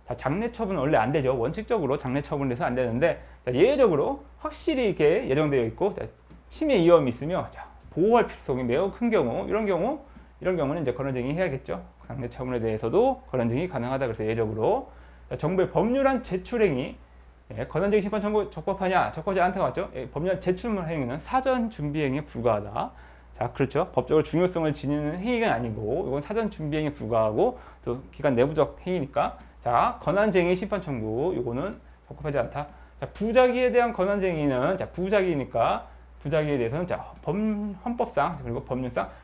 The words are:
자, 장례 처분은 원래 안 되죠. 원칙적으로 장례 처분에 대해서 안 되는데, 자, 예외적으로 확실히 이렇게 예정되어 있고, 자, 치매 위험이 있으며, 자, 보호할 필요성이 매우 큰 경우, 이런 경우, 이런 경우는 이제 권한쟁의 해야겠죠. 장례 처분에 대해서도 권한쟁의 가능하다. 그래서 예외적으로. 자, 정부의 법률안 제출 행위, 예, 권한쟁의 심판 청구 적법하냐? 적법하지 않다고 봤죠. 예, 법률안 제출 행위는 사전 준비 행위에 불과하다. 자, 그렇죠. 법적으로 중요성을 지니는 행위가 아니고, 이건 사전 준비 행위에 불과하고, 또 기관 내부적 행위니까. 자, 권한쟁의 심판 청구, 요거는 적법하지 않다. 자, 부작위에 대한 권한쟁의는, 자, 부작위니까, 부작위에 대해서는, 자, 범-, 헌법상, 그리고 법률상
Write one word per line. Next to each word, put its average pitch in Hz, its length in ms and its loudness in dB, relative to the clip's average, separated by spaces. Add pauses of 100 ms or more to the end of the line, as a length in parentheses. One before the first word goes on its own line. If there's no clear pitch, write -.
자, 120 100 -6
장례 202 340 -2
처분은 190 300 -2
원래 143 160 4
안 113 140 4
되죠. 135 260 2
원칙적으로 151 600 -2
장례 131 240 -2
처분에 139 280 -2
대해서 127 160 -2
안 123 80 0
되는데, 127 480 0 (240)
자, 127 80 -2
예외적으로 220 680 4 (160)
확실히 302 480 -2
이렇게 175 420 4
예정되어 139 360 2
있고, 175 280 -2
자, 117 120 -8 (440)
치매 285 280 2
위험이 165 320 8
있으며, 143 420 -4
자, - 160 -16 (240)
보호할 214 360 4
필요성이 131 360 -4
매우 147 280 0
큰 240 180 -2
경우, 165 380 0
이런 214 180 -2
경우, 196 340 0 (420)
이런 185 140 0
경우는 156 260 0
이제 127 120 0
권한쟁의 135 420 -2
해야겠죠. 175 480 -4 (240)
장례 123 200 -8
처분에 127 320 -4
대해서도 117 720 0
권한쟁의 123 400 0
가능하다. 131 380 -4
그래서 110 160 -4
예외적으로. 113 680 0 (400)
자, - 80 -6
정부의 180 320 0
법률안 254 540 2
제출 214 400 -2
행위, 143 340 0 (580)
예, 117 120 -6
권한쟁의 202 340 2
심판 208 180 -2
청구 208 300 -2
적법하냐? 180 640 0
적법하지 185 300 -2
않다고 175 260 2
봤죠. 165 260 -4
예, 127 160 -8
법률안 180 320 -2
제출 185 300 -2 (120)
행위는 151 360 -4
사전 254 500 0
준비 147 340 -4
행위에 139 180 0
불과하다. 113 680 -2 (460)
자, 117 160 -2
그렇죠. 143 400 0
법적으로 151 300 4
중요성을 165 500 0
지니는 147 440 -4
행위가 226 360 0
아니고, 117 540 -2
이건 135 140 -2
사전 208 280 -4
준비 156 280 -4
행위에 151 160 -2
불과하고, 113 640 0 (260)
또 123 160 -4 (100)
기관 143 240 0
내부적 143 500 2
행위니까. 175 520 -2 (240)
자, 156 400 2
권한쟁의 180 540 2
심판 196 260 -4
청구, 127 540 -2
요거는 131 440 -4 (280)
적법하지 143 320 -4
않다. 139 280 -4 (320)
자, 139 140 -6
부작위에 247 580 4
대한 240 220 2
권한쟁의는, 180 840 0
자, 107 120 -6
부작위니까, 175 960 0 (320)
부작위에 147 380 0
대해서는, 127 280 -2
자, - 360 -6
범-, 208 540 -2 (100)
헌법상, 202 580 -2
그리고 123 200 -6
법률상 127 460 -4 (140)